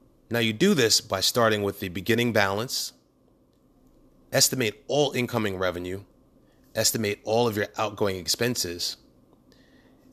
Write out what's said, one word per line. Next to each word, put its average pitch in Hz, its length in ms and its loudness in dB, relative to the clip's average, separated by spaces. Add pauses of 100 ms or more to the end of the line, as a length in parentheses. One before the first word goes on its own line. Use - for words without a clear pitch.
(300)
Now, 117 80 0
you 113 140 2
do 185 200 4
this 120 280 4
by 98 180 -4
starting 107 460 2
with 98 160 -4
the 98 80 -6
beginning 110 440 0
balance, 104 600 0 (1400)
estimate 127 560 0
all 143 240 2
incoming 110 440 -2
revenue, 90 460 -4 (720)
estimate 110 500 0
all 117 220 2
of 104 100 -2
your 101 120 0 (100)
outgoing 104 380 -2
expenses, 90 800 -4 (1160)